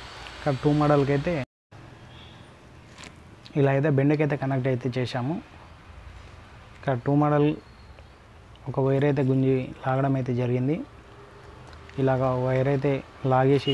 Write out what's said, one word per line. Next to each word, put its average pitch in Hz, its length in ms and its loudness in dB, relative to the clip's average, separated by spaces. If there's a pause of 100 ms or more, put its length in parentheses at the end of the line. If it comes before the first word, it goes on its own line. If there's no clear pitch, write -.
(380)
ఇక్కడ 147 160 -2 (100)
టూ 147 160 4
మోడల్కి 143 360 4
అయితే 156 180 -2 (2250)
ఇలా 139 160 4
అయితే 143 220 2
బెండ్కి 147 280 2
అయితే 143 180 -2
connect 135 280 -2
అయితే 123 260 -2
చేసాము. 127 380 -4 (1400)
ఇక్కడ 135 180 -2 (100)
two 143 160 2
model 147 260 4 (1200)
ఒక - 40 -4 (120)
wire 135 220 2
అయితే 139 200 0
గుంజి 131 240 4 (320)
లాగడం 135 260 0 (100)
అయితే 127 200 -2
జరిగింది. 127 360 0 (1200)
ఇలాగా 131 280 2 (180)
wire 131 260 2
అయితే 139 200 0 (400)
లాగేసి 135 400 4